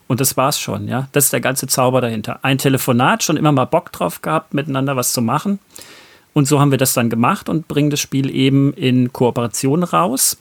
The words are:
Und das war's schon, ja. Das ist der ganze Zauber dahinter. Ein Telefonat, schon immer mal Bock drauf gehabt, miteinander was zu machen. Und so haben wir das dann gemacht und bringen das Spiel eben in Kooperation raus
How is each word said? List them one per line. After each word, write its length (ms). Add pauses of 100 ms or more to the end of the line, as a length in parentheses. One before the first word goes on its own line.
Und 120
das 160
war's 240
schon, 300
ja. 240
Das 120
ist 80
der 60
ganze 280
Zauber 340
dahinter. 420
Ein 140
Telefonat, 680
schon 140
immer 160
mal 100
Bock 300
drauf 280
gehabt, 320
miteinander 440
was 160
zu 80
machen. 380 (720)
Und 160
so 100
haben 120
wir 60
das 160
dann 160
gemacht 380
und 220
bringen 200
das 120
Spiel 280
eben 440
in 400
Kooperation 720
raus 580